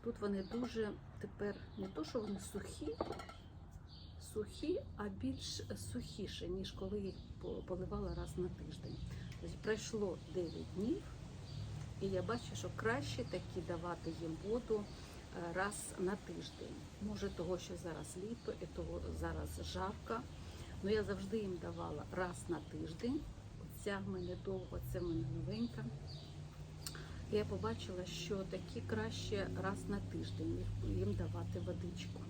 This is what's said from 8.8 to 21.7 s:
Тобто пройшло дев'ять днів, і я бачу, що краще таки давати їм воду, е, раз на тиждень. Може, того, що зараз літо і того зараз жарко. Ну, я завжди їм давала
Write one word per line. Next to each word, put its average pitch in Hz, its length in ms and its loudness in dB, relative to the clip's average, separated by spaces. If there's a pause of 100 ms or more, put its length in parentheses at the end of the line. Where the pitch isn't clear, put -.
Тобто 170 220 -2
пройшло 208 540 4 (160)
дев'ять 165 420 0
днів, 254 280 4 (1000)
і 190 60 2
я 190 140 4
бачу, 220 340 0
що - 200 0
краще 247 480 4
таки 180 440 -2
давати 170 540 0
їм 160 220 0
воду, 214 400 4 (540)
е, 170 160 -2
раз 196 460 2
на 190 160 6
тиждень. 143 600 -6 (260)
Може, 202 280 2
того, 180 280 2
що 180 200 -4
зараз 156 400 -4
літо 214 440 -2
і 185 40 -4
того 170 360 -2 (180)
зараз 156 440 0
жарко. 214 580 0 (640)
Ну, 196 80 4
я 214 120 6
завжди 196 340 0
їм 190 240 2
давала 170 500 -2